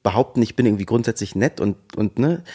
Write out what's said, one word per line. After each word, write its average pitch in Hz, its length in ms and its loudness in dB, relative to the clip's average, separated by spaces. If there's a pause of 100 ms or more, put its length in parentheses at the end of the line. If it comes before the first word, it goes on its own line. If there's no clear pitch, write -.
behaupten, 120 400 2
ich - 120 -4
bin 123 120 4
irgendwie 101 180 2
grundsätzlich 113 500 -2
nett 104 240 0
und, 101 180 -2 (180)
und 107 240 -2
ne, 170 240 0 (120)